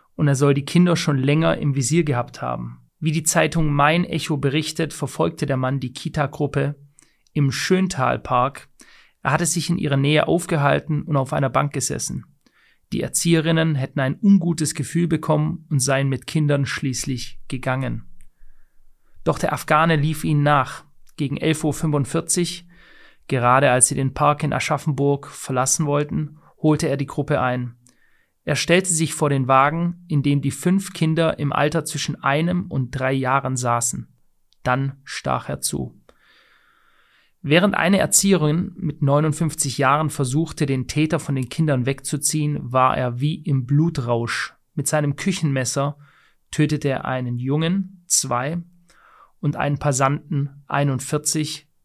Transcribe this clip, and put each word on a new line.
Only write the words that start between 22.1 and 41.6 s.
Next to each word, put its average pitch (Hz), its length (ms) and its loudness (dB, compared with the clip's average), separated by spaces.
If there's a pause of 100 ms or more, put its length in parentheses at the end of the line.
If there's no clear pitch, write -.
gerade 127 420 4
als 123 180 4
sie 143 60 -4
den 135 200 0
Park 147 280 2
in 143 120 0
Aschaffenburg 139 720 0
verlassen - 580 -2
wollten, 147 540 -2 (240)
holte 151 260 2
er 139 80 0
die 135 100 -4
Gruppe 143 360 -2
ein. 123 340 -4 (680)
Er 147 120 -2
stellte 180 320 2
sich 160 240 0
vor 151 160 0
den 135 180 2
Wagen, 151 640 2
in 147 140 2
dem 143 180 2
die 135 100 -2
fünf 185 440 0
Kinder 160 440 0
im 143 140 -2
Alter 156 320 0
zwischen - 380 -6
einem 165 460 0
und 131 240 -2
drei 131 200 -2
Jahren 131 460 0
saßen. 120 500 -2 (540)
Dann 135 320 0 (100)
stach - 460 -6
er - 100 -8
zu. - 400 -6 (1400)
Während 175 320 4
eine 185 240 4
Erzieherin 170 800 2
mit - 260 -6
neunundfünfzig 143 760 0
Jahren 143 320 2
versuchte, 143 560 -2
den 131 220 0
Täter 156 320 0
von 143 160 -4
den 131 160 -4
Kindern 143 340 0